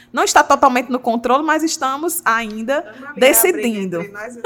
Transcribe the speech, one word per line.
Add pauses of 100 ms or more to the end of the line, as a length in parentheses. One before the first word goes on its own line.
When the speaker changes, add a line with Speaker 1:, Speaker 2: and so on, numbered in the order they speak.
(120)
Speaker 1:
não
está
totalmente
no
controle,
mas
estamos
ainda
Speaker 2:
Estamos
ali,
Speaker 1:
decidindo.
Speaker 2:
né,
a
briga
entre
nós
e